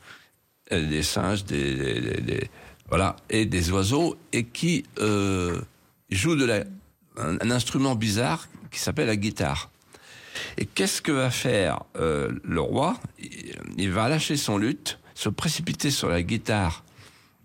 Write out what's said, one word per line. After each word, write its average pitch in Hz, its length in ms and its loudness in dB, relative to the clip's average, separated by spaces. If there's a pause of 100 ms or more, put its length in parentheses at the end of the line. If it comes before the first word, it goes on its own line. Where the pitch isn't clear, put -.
(720)
euh, 78 160 2
des 76 140 0
singes, 98 420 0
des, 71 300 0
des, 62 260 -2
des, - 200 -2
des, - 300 -2 (380)
voilà, 90 280 2 (140)
et 110 160 2
des 87 240 2
oiseaux, 107 480 2 (140)
et 117 120 2
qui, 165 400 0 (140)
euh, 95 640 2 (500)
joue 147 260 2
de 135 80 4
la, 107 200 2 (520)
un, 80 240 -2
un 113 100 2
instrument 131 440 2
bizarre 113 540 0 (220)
qui - 100 -8
s'appelle 123 260 0
la 110 100 2
guitare. 95 540 -2 (880)
Et 110 80 -2
qu'est-ce - 340 0
que 156 120 0
va 131 180 4
faire, 104 540 2 (120)
euh, 73 360 2 (100)
le 82 180 0
roi ? 160 380 2 (220)
Il, - 340 -14 (240)
il 98 140 2
va 110 160 2
lâcher 151 280 2
son 110 220 0
luth, 117 400 -2 (160)
se - 140 -4
précipiter 143 640 -2
sur - 160 0
la 85 160 2
guitare 104 580 0 (640)